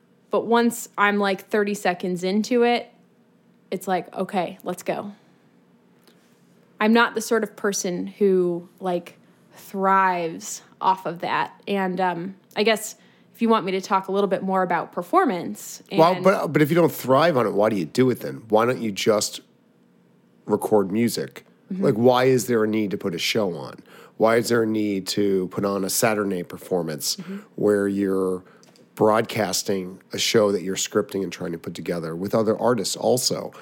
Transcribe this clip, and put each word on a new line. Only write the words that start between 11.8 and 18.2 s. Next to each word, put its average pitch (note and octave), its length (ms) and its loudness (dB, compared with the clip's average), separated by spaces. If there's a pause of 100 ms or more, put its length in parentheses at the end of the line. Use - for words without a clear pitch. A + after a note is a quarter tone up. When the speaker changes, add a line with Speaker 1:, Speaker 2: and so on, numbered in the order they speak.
Speaker 1:
um, F3+ 360 -4 (200)
I G#3 60 2
guess G#3+ 320 0 (400)
if - 80 -6
you A3+ 60 2
want A3 160 4
me F#3+ 80 -4
to F#3+ 80 -2
talk F#3+ 280 -2
a F#3 40 -4
little G3+ 160 0
bit F3+ 140 -2
more F#3+ 200 0
about E3+ 300 -2
performance G3 920 -2 (100)
Speaker 2:
Well, F#3 220 6
Speaker 1:
and F3+ 100 -4
Speaker 2:
but, F#3+ 280 2
but D3+ 100 4
if D3 80 2
you E3 60 2
don't E3 160 4
thrive C#3+ 440 2
on A#2 100 2
it, F#2+ 60 -2
why G2+ 160 4
do A2+ 80 0
you F2 80 -2
do B2+ 260 2
it A2+ 100 -2